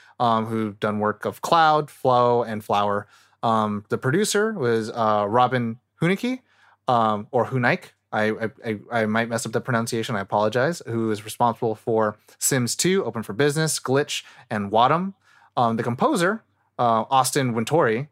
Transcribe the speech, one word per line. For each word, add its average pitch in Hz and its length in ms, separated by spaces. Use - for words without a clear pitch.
um, 113 260
who 110 340
done 107 200
work 104 240
of 104 180
Cloud, 156 480
Flow, 123 520
and 107 220
Flower. 104 420
Um, 107 460
the 117 100
producer 208 540
was, 117 380
uh, 107 380
Robin 120 500
Hunicke, 196 400
um, 110 420
or 113 160
Hunaik. 131 440
I, 107 180
I, 107 200
I, 110 140
I 113 140
might 113 220
mess 117 180
up 113 60
the 117 80
pronunciation. 117 560
I 98 40
apologize. 113 680
Who 113 240
is 107 140
responsible 113 500
for 110 420
Sims 123 380
Two, 185 280
Open 113 200
for - 80
Business, 147 480
Glitch, 139 420
and 101 200
Wadham. 151 440
Um, 117 200
the 117 80
composer, 196 580
uh, 113 320
Austin 131 440
Wintory, 120 580